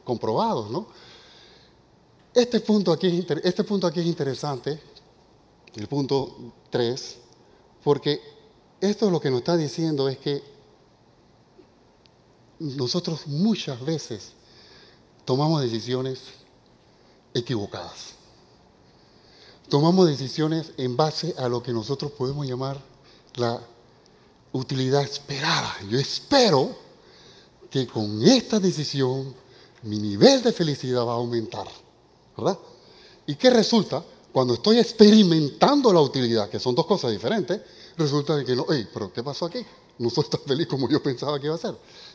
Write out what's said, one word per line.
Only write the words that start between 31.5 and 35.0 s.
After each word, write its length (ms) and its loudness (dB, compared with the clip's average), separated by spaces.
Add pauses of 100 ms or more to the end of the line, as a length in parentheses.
¿verdad? 220 -2 (680)
¿Y 100 -6
qué 140 4
resulta? 520 2 (300)
Cuando 220 2
estoy 240 4
experimentando 1120 6